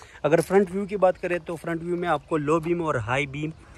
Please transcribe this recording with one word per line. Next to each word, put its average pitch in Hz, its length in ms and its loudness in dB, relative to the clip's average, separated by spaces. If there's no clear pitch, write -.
अगर 160 160 4
फ्रंट 185 300 2
व्यू 202 140 -4
की 196 120 -6
बात 185 200 4
करें 175 220 -4
तो 165 160 -8
फ्रंट 165 260 -6
व्यू 175 140 -4
में 175 120 -4
आपको 156 300 0
लो 151 220 2
बीम 170 220 -2
और 151 160 0
हाई 127 280 -2
बीम 151 280 -6